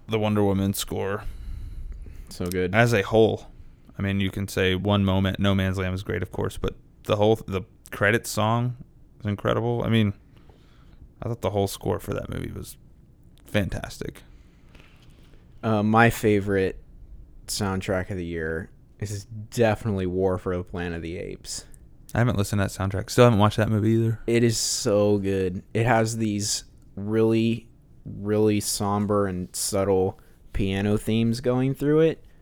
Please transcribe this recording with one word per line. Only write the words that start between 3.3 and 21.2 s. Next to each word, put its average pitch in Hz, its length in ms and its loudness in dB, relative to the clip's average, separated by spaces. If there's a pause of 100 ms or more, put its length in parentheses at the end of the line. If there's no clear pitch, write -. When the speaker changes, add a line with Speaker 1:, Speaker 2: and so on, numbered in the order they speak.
Speaker 1:
I - 60 -6
mean, 98 180 0
you 95 100 0
can 98 160 -6
say 92 280 0
one 101 280 2
moment, 95 360 2
No 98 160 4
Man's 95 220 0
Land 92 140 -2
was 92 120 -4
great, 98 180 -4
of 98 100 -8
course, 101 260 -6
but - 180 -4 (280)
the 104 140 0
whole, 107 180 4 (120)
the 95 160 -4 (280)
credits 107 380 0
song 120 480 0 (420)
is - 60 -12
incredible. 113 580 -2
I - 60 -2
mean, 110 240 2 (1080)
I - 60 -8
thought 113 140 -8
the 98 80 -2
whole 98 180 0
score 98 320 -4
for 98 140 -8
that - 160 -6
movie - 220 -8
was - 260 -14 (680)
fantastic. - 800 -6 (1400)
Speaker 2:
Uh, 107 220 0
my 110 260 8
favorite 101 680 0 (680)
soundtrack 95 640 -2
of 98 80 -6
the 87 80 -6
year 80 440 -6 (300)
is 101 260 -8 (260)
definitely 107 540 2
War 92 320 2
for 90 200 -4
the 90 60 -4
Planet 87 340 -6
of 82 40 -8
the 85 160 -8
Apes. - 480 -12 (480)